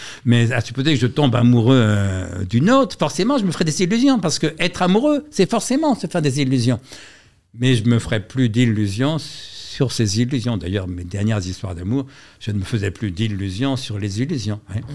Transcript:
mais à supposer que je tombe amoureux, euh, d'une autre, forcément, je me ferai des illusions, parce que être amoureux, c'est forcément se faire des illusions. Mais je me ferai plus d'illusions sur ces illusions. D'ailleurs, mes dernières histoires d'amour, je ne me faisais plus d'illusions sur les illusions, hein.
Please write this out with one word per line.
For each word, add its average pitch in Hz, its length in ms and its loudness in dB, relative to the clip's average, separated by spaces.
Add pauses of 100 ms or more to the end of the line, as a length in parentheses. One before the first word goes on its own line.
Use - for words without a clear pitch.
(240)
mais 120 300 4
à 123 80 0
supposer 135 320 -2
que 117 80 0
je 123 60 4
tombe 131 280 2
amoureux, 120 420 6
euh, 95 680 0
d'une 120 260 2
autre, 269 260 2
forcément, 202 400 0
je 214 60 2
me 180 80 0
ferai 170 140 -2
des 156 180 0
illusions, 233 380 4
parce 165 180 -2
que 151 180 -2
être 175 260 -2
amoureux, 247 480 2
c'est 180 180 2
forcément 262 460 0
se 180 120 -6
faire 165 140 -2
des 143 200 0
illusions. 127 380 2 (800)
Mais 127 160 4
je 104 80 0
me 117 160 4
ferai 107 220 -2
plus 127 260 0
d'illusions 113 720 0
sur - 720 -6
ces 104 280 0
illusions. 120 360 -2
D'ailleurs, 92 300 -4
mes 90 180 -8
dernières 101 420 -2
histoires 92 280 -8
d'amour, 110 300 -4 (340)
je 107 120 -8
ne 104 80 -2
me 92 40 -4
faisais 98 280 -2
plus 104 200 -6
d'illusions 104 640 -2
sur 107 220 -8
les 104 220 -4
illusions, 110 380 -4 (100)
hein. 110 100 -6 (160)